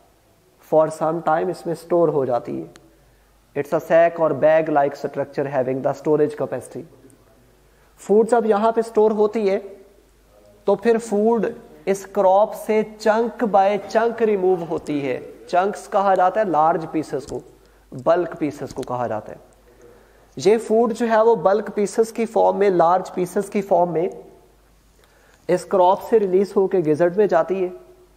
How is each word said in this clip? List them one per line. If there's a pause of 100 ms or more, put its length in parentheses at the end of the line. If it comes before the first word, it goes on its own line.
(720)
for
some
time
इसमें
store
हो
जाती
है। (840)
It's
a
sac
or
bag
like
structure
having
the
storage
capacity। (1160)
फूड
जब
यहाँ
पे
store
होती
है (1120)
तो
फिर
food (340)
इस (100)
crop (140)
से (160)
chunk
by (200)
chunk
remove
होती
है। (280)
Chunks
कहा
जाता
है
large
pieces
को, (500)
bulk
pieces
को
कहा
जाता
है। (840)
ये
food
जो
है
वो
bulk
pieces
की
form
में,
large
pieces
की
form
में (1300)
इस
crop
से
release
होके
gizzard
में
जाती
है (440)